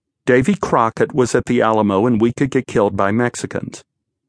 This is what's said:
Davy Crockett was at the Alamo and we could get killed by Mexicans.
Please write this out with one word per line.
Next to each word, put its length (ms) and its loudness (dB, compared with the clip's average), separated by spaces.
Davy 300 2
Crockett 580 -2
was 220 0
at 120 -2
the 140 0
Alamo 460 2
and 140 0
we 100 2
could 180 -2
get 160 -2
killed 300 0
by 160 0
Mexicans. 720 -6